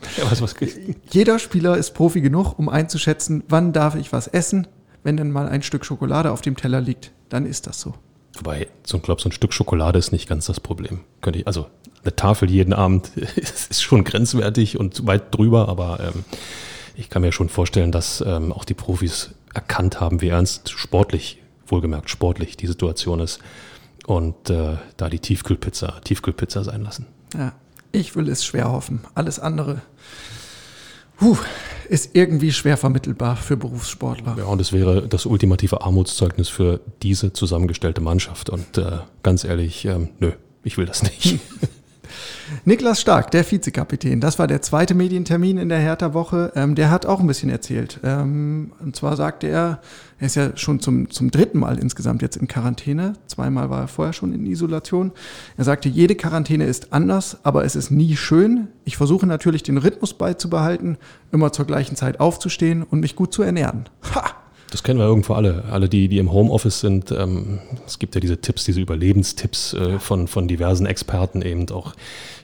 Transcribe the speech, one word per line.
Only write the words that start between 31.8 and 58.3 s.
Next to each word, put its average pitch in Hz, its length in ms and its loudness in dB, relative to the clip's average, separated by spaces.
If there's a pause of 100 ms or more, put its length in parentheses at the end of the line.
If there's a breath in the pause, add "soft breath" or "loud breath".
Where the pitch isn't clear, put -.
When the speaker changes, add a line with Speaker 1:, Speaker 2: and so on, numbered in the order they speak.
Speaker 2:
ist - 240 0
irgendwie 160 380 4
schwer 139 260 2
vermittelbar 123 580 0
für 135 220 -2
Berufssportler. 117 800 -6
Speaker 1:
Ja, 101 60 -6
und 98 180 0
es 92 100 0
wäre 92 360 4
das - 180 0
ultimative 98 560 4
Armutszeugnis 92 680 2
für 87 320 0 (220)
diese 98 320 0
zusammengestellte 85 640 0
Mannschaft. 85 480 -2
Und, 90 300 -4
äh, 85 200 -2 (240)
ganz 92 220 2
ehrlich, 85 400 -4
ähm, 87 240 -2 (120)
nö, 85 120 0 (320)
ich - 140 -6
will 90 80 0
das - 160 -4
nicht. 165 420 0
<laughs> - 40 -20 (1160 loud breath)
Speaker 2:
Niklas 233 380 4
Stark, - 300 2
der 170 160 4
Vizekapitän, 139 720 -2
das 156 160 0
war 165 80 2
der 143 160 0
zweite 175 320 2
Medientermin 180 640 2
in 175 100 -2
der 165 100 0
Hertha-Woche. 165 760 0
Ähm, 143 200 2
der 151 160 4
hat 180 140 2
auch 190 160 2
ein 180 60 4
bisschen 139 240 0
erzählt. 120 520 -6
Ähm, 147 800 -2
und 156 160 -8
zwar 147 200 -2
sagte 151 300 -4
er, 165 340 -2 (380 loud breath)
er 139 80 -4
ist 127 80 -2
ja 139 220 0
schon 143 240 0
zum, 127 300 0
zum 127 200 0
dritten - 280 2
Mal 123 200 0
insgesamt 120 440 -2
jetzt 127 140 -4
in - 120 -4
Quarantäne. 143 640 -2 (140)
Zweimal 135 420 -2
war 131 140 -4
er 131 60 -6
vorher 160 260 -4
schon - 180 -4
in - 140 -4
Isolation. 170 680 -2 (460 loud breath)
Er 127 60 0
sagte, 143 260 2
jede 170 240 6
Quarantäne 156 500 0
ist - 300 -4
anders, 190 480 2
aber 143 220 2
es 143 120 -2
ist 139 140 -4
nie 151 260 4
schön. 214 520 4 (160)